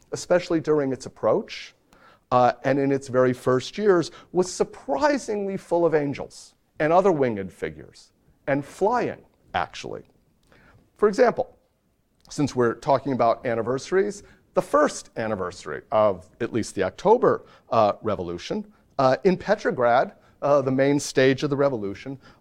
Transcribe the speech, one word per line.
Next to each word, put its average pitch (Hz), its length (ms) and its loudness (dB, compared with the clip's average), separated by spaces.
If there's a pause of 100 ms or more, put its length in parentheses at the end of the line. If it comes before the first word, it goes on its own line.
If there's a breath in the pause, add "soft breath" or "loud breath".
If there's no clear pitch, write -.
(120)
especially 175 480 0
during 147 320 0
its 123 120 -8
approach, - 720 -2 (580 soft breath)
uh, 123 200 4 (120)
and 135 140 2
in 139 120 0
its 135 180 -2
very 127 260 2
first 127 420 -2
years, 190 340 2 (220 loud breath)
was 180 180 0
surprisingly 226 1080 -2
full 170 260 0
of 160 100 2
angels 143 600 -6 (260)
and 151 100 0
other 190 220 6
winged 110 400 -2
figures, - 600 -12 (340)
and 139 180 -2
flying, 202 560 -2 (320)
actually. 62 500 -6 (920 soft breath)
For 208 120 2
example, 220 380 2 (840)
since 139 260 -4
we're 120 180 2
talking 139 380 0
about 117 340 0
anniversaries, 131 760 -4 (320 soft breath)
the 185 80 2
first - 540 0
anniversary 92 640 -6 (100)
of 104 340 2 (140)
at 117 120 -4
least 107 220 -4
the 95 100 -2
October, 180 600 2 (260 soft breath)
uh, 107 220 4 (100)
Revolution, 92 640 -6 (320 soft breath)
uh, 131 260 2
in 185 120 4
Petrograd, 180 760 0 (260 soft breath)
uh, 143 220 2
the 131 80 -2
main 139 300 2
stage 135 420 2
of 147 80 -4
the 143 60 -2
revolution, 131 600 -4 (240 soft breath)